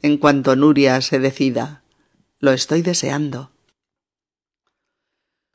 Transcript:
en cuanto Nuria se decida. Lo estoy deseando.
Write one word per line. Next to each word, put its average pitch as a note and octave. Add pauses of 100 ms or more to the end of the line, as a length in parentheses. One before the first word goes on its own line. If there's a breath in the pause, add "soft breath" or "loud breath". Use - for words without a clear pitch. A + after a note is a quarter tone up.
en D3
cuanto C#3
Nuria C#3
se C#3
decida. C3 (580)
Lo C#3
estoy D3+
deseando. C#3+ (2000)